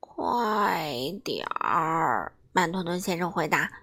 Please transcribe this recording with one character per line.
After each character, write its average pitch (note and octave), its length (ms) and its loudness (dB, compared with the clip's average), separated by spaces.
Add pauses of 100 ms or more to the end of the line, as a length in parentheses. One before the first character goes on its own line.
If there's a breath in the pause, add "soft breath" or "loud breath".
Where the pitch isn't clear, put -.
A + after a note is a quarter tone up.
快 G#3 920 0 (320)
点 - 220 -4
儿！ D3 840 0 (200)
慢 F3+ 200 2
吞 F#3+ 120 -2
吞 F3 160 -2
先 F#3 180 -2
生 F3 120 0
回 E3+ 160 0
答 D#3 240 2 (120 loud breath)